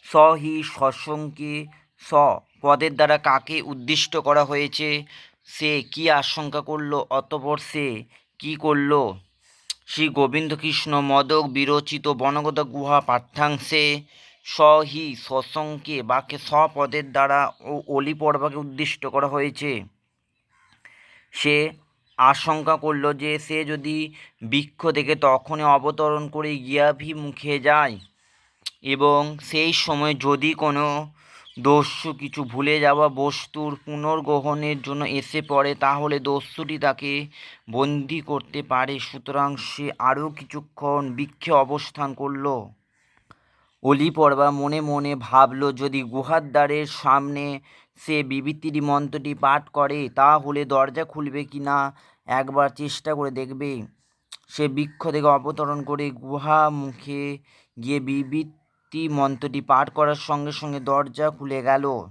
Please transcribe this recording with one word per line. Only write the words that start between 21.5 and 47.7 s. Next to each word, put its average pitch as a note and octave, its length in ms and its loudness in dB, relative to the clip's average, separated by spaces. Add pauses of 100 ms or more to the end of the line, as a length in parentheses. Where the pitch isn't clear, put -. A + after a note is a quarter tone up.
আশঙ্কা D3+ 560 4 (100)
করল D3 200 0 (180)
যে D3+ 100 -2 (140)
সে D#3 120 -4 (140)
যদি D3+ 240 -6 (540)
বৃক্ষ C#3+ 300 -2 (160)
থেকে D3 180 0 (120)
তখনই D3+ 400 2 (100)
অবতরণ D3+ 480 0 (100)
করে D3+ 160 -4 (160)
গিয়াভিমুখে D3 880 0 (140)
যায় D3 260 4 (1000)
এবং C#3+ 260 4 (280)
সেই D#3+ 240 0 (120)
সময় D3+ 300 0 (100)
যদি C#3+ 260 2 (120)
কোনো D3 240 0 (800)
দস্যু D3 440 4 (100)
কিছু C#3+ 200 -10 (120)
ভুলে C#3 220 0 (100)
যাওয়া D3 220 6 (160)
বস্তুর D3 480 -4 (140)
পুনর্গ্রহণের D3 1040 -2
জন্য C#3+ 160 -6 (180)
এসে D#3 200 -6 (100)
পড়ে, C#3+ 220 2 (120)
তাহলে C#3+ 320 0 (120)
দস্যুটি C#3+ 480 -4 (100)
তাকে C#3 260 -2 (640)
বন্দি C#3+ 460 0 (100)
করতে D3 300 -6 (120)
পারে। C3 220 0 (140)
সুতরাং C#3 400 -4 (200)
সে C#3+ 180 -10 (220)
আরও C#3+ 180 0 (120)
কিছুক্ষণ C#3+ 640 -4 (140)
বৃক্ষে D3 360 -4 (120)
অবস্থান C#3+ 440 -6 (120)
করল। C#3 260 -6 (1400)
অলি C#3+ 260 4 (100)
পর্বা C#3+ 300 6 (120)
মনে D3 200 -2 (100)
মনে C#3+ 220 -2 (160)
ভাবল, C3 340 6 (200)
যদি C#3 180 -2 (120)
গুহার C#3 320 0 (100)
দ্বারের D3 320 2 (160)
সামনে C#3+ 420 2 (600)